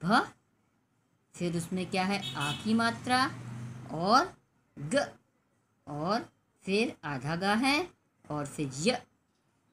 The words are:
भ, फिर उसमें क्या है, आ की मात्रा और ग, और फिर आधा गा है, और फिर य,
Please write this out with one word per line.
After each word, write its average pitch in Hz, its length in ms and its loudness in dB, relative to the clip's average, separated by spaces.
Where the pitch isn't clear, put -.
भ, 247 280 4
फिर 175 220 -2
उसमें 180 340 -4
क्या 185 140 0
है, 196 300 -2
आ 147 180 0
की 214 220 0
मात्रा 254 560 2
और 214 440 4
ग, 160 360 -2
और 170 440 -2
फिर 214 400 0
आधा 143 320 -4
गा 196 180 2
है, 277 360 2
और 147 160 -4
फिर 139 280 -4
य, 180 280 0